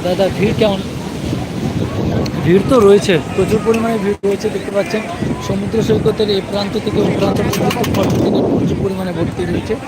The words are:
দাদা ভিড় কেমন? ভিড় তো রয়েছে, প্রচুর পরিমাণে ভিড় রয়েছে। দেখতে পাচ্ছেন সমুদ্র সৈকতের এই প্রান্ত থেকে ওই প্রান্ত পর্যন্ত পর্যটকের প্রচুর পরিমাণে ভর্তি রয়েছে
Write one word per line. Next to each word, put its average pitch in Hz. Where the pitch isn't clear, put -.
দাদা 185
ভিড় 202
কেমন? 202
ভিড় 175
তো 254
রয়েছে, 202
প্রচুর 196
পরিমাণে 226
ভিড় 202
রয়েছে। 202
দেখতে 196
পাচ্ছেন 202
সমুদ্র 202
সৈকতের 214
এই 190
প্রান্ত 202
থেকে 208
ওই 190
প্রান্ত 196
পর্যন্ত -
পর্যটকের -
প্রচুর -
পরিমাণে 190
ভর্তি 170
রয়েছে 175